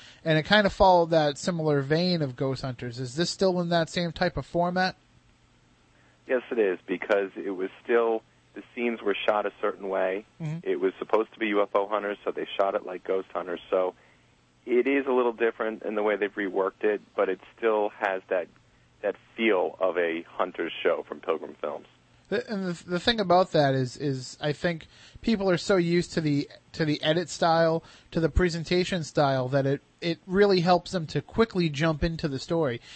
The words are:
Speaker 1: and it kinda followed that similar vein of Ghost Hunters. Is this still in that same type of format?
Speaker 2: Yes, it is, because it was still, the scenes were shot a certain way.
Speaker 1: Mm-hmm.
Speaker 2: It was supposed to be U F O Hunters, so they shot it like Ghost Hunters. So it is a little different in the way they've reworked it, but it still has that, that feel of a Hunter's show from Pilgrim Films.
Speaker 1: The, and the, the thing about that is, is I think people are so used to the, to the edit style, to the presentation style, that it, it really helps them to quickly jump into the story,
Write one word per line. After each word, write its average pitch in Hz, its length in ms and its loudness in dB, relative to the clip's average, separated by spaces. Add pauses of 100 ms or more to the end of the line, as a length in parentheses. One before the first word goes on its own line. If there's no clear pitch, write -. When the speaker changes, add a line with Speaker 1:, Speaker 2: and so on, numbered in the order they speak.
(240)
Speaker 1:
and 156 140 4
it 151 60 0
kinda 202 260 4
followed 180 400 6
that 151 280 2
similar 156 440 0
vein 165 400 0
of 131 140 -4
Ghost 135 260 -4
Hunters. 123 360 -10
Is 127 180 -8
this 170 140 0
still 185 300 2
in 175 80 -4
that 170 200 2
same 170 240 -4
type - 240 -2
of 139 100 -8
format? 180 500 -2 (1300)
Speaker 2:
Yes, 127 240 0
it 127 80 0
is, 95 280 2
because 98 500 -2
it 92 140 -8
was 95 200 -6 (120)
still, 117 400 0 (320)
the 104 80 -14 (120)
scenes 120 280 -4
were 101 120 -2
shot 104 320 0
a 101 140 -2
certain 98 280 -4
way. 95 360 -2 (160)
Speaker 1:
Mm-hmm. 160 220 -8
Speaker 2:
It 92 180 -2
was 92 180 0
supposed - 340 -2
to - 60 -20
be 113 100 -2
U 101 140 0
F 101 120 -4
O 101 120 2
Hunters, 101 380 -4
so 95 60 -2
they - 160 -8 (120)
shot 98 160 0
it - 120 -4
like 92 180 -10
Ghost 95 280 -2
Hunters. 87 360 -6
So 92 260 0 (680)
it 123 220 2
is 139 200 0
a 135 60 0
little 123 200 2
different 110 500 -2
in 110 120 -6
the 104 80 0
way 104 140 2
they've 98 180 -4
reworked 95 480 -2
it, 104 200 0 (120)
but 101 140 0
it 92 120 -4 (180)
still 107 400 0
has 95 300 -2
that, 87 200 -2 (540)
that 98 140 -4 (200)
feel 95 440 0
of 90 180 0
a 85 240 -2
Hunter's 87 500 -6 (100)
show 78 240 0
from 73 140 -14
Pilgrim 78 400 -6
Films. 76 260 -8 (440)
Speaker 1:
The, 208 200 -4
and 196 180 -6
the, 170 240 -10
the 180 60 -2
thing 226 220 -2
about 180 320 4
that 139 220 4
is, 131 240 -2
is 135 420 -6
I 151 120 -2
think 170 340 -4 (340)
people 196 300 2
are 175 80 4
so 202 180 2
used 175 380 2
to 170 80 0
the, 143 260 0 (240)
to 165 140 -2
the 147 160 -2
edit 156 260 0
style, 165 560 2 (280)
to 175 80 -2
the 160 100 2
presentation 175 760 0
style, 135 440 0
that 135 180 0
it, 139 160 0 (180)
it 170 260 -4
really 190 340 4
helps 175 320 2
them 175 160 -4
to 147 120 -2
quickly 185 480 0
jump 151 340 0
into 165 260 -2
the 135 100 -4
story, 147 420 -2 (160)